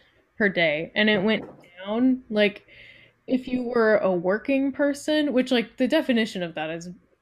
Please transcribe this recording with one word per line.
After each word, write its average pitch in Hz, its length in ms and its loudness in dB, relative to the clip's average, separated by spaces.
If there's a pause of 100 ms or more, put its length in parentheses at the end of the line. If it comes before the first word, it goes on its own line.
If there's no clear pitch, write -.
(380)
per 208 120 2
day. 165 460 0
And 214 140 2
it 202 140 2
went 220 220 0 (400)
down, 254 440 0
like, 208 360 0 (640)
if 254 200 -2
you 254 160 -4
were 233 340 2
a 190 140 2
working 214 640 0
person, 294 600 0
which, 254 180 0
like, 233 260 -2
the 254 100 2
definition 226 560 0
of 165 120 -8
that 156 160 -6
is, 170 180 -10 (320)